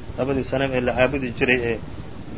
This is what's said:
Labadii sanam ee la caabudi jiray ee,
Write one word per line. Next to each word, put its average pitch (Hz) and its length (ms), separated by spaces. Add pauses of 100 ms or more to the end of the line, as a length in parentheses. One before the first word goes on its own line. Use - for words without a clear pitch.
(180)
Labadii 131 260
sanam 135 300
ee 127 80
la 123 120
caabudi 127 380
jiray 123 320
ee, 113 160 (580)